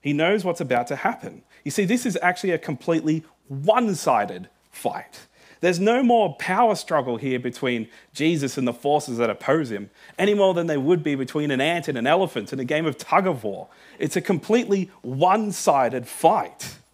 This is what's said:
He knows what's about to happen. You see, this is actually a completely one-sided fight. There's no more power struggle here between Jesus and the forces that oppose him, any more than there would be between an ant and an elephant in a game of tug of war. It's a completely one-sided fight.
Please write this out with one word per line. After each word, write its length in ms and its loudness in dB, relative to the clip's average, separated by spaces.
He 120 -2
knows 320 2
what's 160 -2
about 260 0
to 100 -6
happen. 460 -6
You 80 -6
see, 120 2
this 220 0
is 160 -2
actually 300 0
a 60 0
completely 680 -2
one-sided 1000 0
fight. 560 -10
There's 200 2
no 240 4
more 320 4
power 400 2
struggle 400 -2
here 240 -2
between 480 -4
Jesus 420 0
and 100 -2
the 60 0
forces 460 -2
that 100 2
oppose 440 0
him, 180 -8
any 180 2
more 200 4
than 140 -2
there 100 0
would 240 2
be 140 -2
between 340 -4
an 100 0
ant 280 0
and 100 -4
an 80 -2
elephant 460 0
in 80 -6
a 40 -4
game 220 -2
of 100 -4
tug 300 0
of 160 -2
war. 240 -8
It's 160 -4
a 60 0
completely 680 0
one-sided 1040 2
fight. 680 0